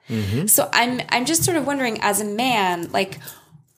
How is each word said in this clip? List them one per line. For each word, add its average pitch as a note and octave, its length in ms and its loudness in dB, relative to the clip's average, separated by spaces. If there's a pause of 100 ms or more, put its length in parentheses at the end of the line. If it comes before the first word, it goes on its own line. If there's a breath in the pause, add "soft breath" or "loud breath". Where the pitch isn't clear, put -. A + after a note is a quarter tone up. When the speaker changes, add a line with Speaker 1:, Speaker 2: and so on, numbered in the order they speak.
Speaker 1:
Mm-hmm. A2+ 380 0
Speaker 2:
So - 260 2
I'm, B3 360 2
I'm B3 180 0
just E4 160 0
sort F4+ 140 2
of C4+ 100 0
wondering, C4 360 -2
as G3+ 180 2
a G#3+ 40 -4
man, G#3 680 0
like, F#3+ 260 -2 (600 loud breath)